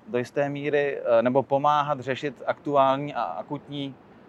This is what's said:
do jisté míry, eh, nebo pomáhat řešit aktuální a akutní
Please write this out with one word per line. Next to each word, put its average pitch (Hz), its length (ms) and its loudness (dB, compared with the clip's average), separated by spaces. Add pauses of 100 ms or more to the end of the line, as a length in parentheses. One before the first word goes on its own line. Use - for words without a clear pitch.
do 117 100 -2
jisté 139 300 -2
míry, 143 520 -2
eh, 117 220 4
nebo 127 200 2
pomáhat 143 580 2
řešit 127 460 -6
aktuální 139 680 2
a 120 80 -4
akutní 135 720 -8 (340)